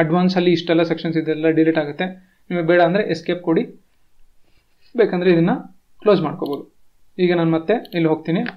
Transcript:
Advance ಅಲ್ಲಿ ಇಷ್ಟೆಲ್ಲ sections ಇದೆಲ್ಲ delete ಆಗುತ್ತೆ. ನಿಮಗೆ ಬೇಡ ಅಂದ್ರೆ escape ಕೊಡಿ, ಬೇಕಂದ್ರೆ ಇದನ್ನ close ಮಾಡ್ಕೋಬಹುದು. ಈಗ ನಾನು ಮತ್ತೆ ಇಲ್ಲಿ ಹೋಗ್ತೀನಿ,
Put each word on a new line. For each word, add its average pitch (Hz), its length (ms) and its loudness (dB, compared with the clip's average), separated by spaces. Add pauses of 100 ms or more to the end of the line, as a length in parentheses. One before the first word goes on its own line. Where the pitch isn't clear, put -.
Advance 180 380 2
ಅಲ್ಲಿ 175 180 2
ಇಷ್ಟೆಲ್ಲ 165 340 0
sections 160 300 -4
ಇದೆಲ್ಲ 156 280 -2 (100)
delete 160 240 2
ಆಗುತ್ತೆ. 147 240 -6 (420)
ನಿಮಗೆ 175 220 -4
ಬೇಡ 175 180 4
ಅಂದ್ರೆ 202 140 0 (100)
escape 175 360 -6
ಕೊಡಿ, 190 140 0 (1400)
ಬೇಕಂದ್ರೆ 185 340 2
ಇದನ್ನ 170 180 2 (500)
close 202 220 4
ಮಾಡ್ಕೋಬಹುದು. 143 400 -8 (580)
ಈಗ 175 160 2
ನಾನು 165 160 0
ಮತ್ತೆ 165 180 -2 (220)
ಇಲ್ಲಿ 165 160 2
ಹೋಗ್ತೀನಿ, 160 300 -2 (160)